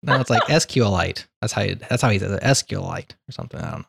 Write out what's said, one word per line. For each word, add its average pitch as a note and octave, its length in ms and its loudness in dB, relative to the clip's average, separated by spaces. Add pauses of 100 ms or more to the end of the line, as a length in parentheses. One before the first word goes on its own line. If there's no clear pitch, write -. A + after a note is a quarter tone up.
No, C3+ 180 0
it's B2+ 100 -2
like A#2+ 180 4
S D#3 160 4
Q - 200 2
L G2+ 100 4
ite. F2+ 320 -2 (140)
That's G#2+ 120 -4
how A2 100 -2
you, G2 120 0
that's - 280 -2
how B2 60 4
he G#2+ 100 4
says F#2+ 140 -2
it, G2 100 -2
S C3+ 200 2
Q - 160 -6
L F2+ 100 -6
ite F2 260 -10 (140)
or - 40 -18
something. - 280 -12
I D#2+ 100 -10
don't D#2 100 -10
know. - 80 -14